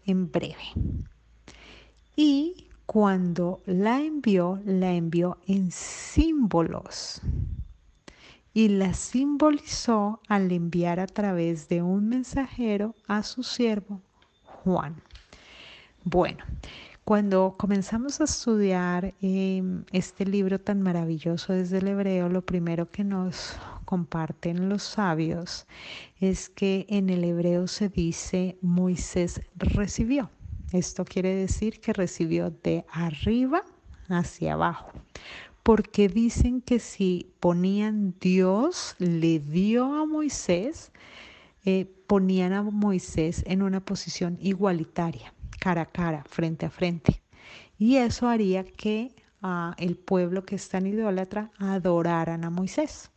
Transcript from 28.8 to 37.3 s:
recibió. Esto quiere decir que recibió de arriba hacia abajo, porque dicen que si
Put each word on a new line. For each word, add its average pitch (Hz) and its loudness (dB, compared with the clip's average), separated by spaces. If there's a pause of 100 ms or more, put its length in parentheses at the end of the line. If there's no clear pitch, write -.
recibió. 226 0 (420)
Esto 180 -2
quiere 185 0
decir 190 -2
que - -4
recibió 170 0 (120)
de 165 0
arriba 220 0 (440)
hacia 165 -2
abajo, 165 -2 (680)
porque 208 4
dicen 233 2
que 240 2
si 180 -2